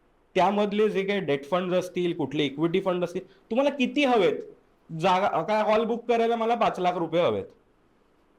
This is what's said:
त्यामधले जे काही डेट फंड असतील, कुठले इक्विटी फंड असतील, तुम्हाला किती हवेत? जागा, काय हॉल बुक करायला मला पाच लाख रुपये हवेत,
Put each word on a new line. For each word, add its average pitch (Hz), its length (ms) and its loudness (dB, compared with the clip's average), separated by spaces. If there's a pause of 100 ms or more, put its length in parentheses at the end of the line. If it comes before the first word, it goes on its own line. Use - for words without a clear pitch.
(360)
त्यामधले 208 540 2
जे 190 140 -2
काही 196 160 -2
डेट 143 300 -2
फंड 180 240 0
असतील, 175 400 -2
कुठले 151 300 -2
इक्विटी 160 380 0
फंड 180 220 -2
असतील, 175 220 -6 (260)
तुम्हाला 269 180 2
किती 262 340 0
हवेत? 214 340 2 (520)
जागा, 185 520 0
काय 214 220 0
हॉल 214 200 2
बुक 226 220 -4
करायला 233 300 2
मला 226 200 0
पाच 196 240 0
लाख 180 180 0
रुपये 165 240 0
हवेत, 104 240 0 (920)